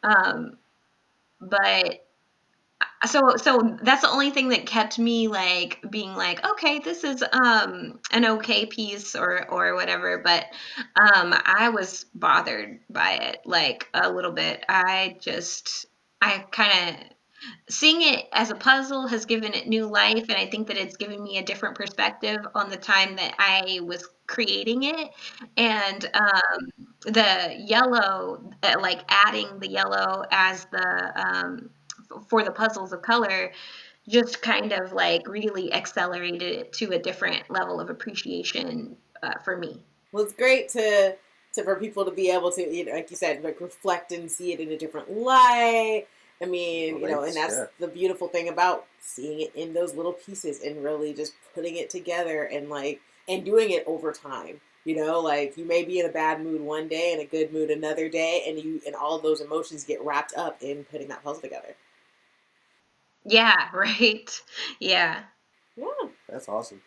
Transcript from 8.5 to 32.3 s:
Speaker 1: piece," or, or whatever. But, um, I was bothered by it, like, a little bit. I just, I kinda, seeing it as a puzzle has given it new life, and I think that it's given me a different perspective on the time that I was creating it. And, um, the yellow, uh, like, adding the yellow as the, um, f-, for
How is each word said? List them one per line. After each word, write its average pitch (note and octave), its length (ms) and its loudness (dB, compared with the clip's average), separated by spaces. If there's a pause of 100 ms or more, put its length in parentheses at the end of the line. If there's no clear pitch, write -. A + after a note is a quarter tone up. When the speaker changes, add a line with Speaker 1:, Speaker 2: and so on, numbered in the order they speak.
Speaker 1:
piece," G#3 480 -8
or, F3+ 360 -2
or F3+ 260 2
whatever. F3+ 420 0
But, F3 260 2 (520)
um, F#3+ 360 8 (120)
I A3 260 4
was G3 340 -4 (100)
bothered C#3 640 0 (100)
by F#2+ 220 2
it, - 320 -4
like, E3 500 0
a F#3 180 4
little F3+ 200 -2
bit. D#3+ 360 -2
I F#3+ 520 2
just, - 680 -6 (340)
I G3 300 2
kinda, F#3 480 2 (680)
seeing D#4+ 340 4
it D4 300 2
as A3 180 2
a G3 60 -4
puzzle C4+ 500 2
has A#3 200 -2
given A3 280 -2
it - 140 -6
new A3 180 2
life, G#3+ 420 2
and G#3+ 80 0
I F#3+ 100 0
think A3 200 -4
that G3+ 100 -4
it's F#3+ 200 -6
given G#3 260 -10
me G3 160 -6
a F#3+ 60 -4
different G3 320 -6
perspective G#3+ 640 -2 (180)
on G3+ 120 0
the G3 80 -8
time F#3+ 400 2
that F#3 220 -4
I F#3+ 460 2
was F3 240 -8 (180)
creating A3 560 0
it. D4+ 280 -4 (460)
And, G3+ 480 0 (100)
um, F3+ 540 2 (340)
the F#3+ 540 4
yellow, G#3 960 2 (140)
uh, G3+ 160 4
like, F3+ 280 -2
adding G3+ 520 4
the G3 80 -10
yellow F#3+ 640 0
as F#3 340 4
the, F3+ 500 -2
um, F#3 540 -4 (400)
f-, - 180 -16
for A3 140 4